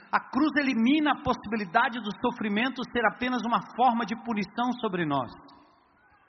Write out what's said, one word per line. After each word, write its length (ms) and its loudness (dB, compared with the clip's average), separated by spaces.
A 80 2
cruz 360 0
elimina 540 4
a 120 -2
possibilidade 760 -2
do 120 -6
sofrimento 580 -2
ser 120 2
apenas 400 0
uma 140 0
forma 320 4
de 160 -6
punição 580 -4
sobre 240 -2
nós. 280 -2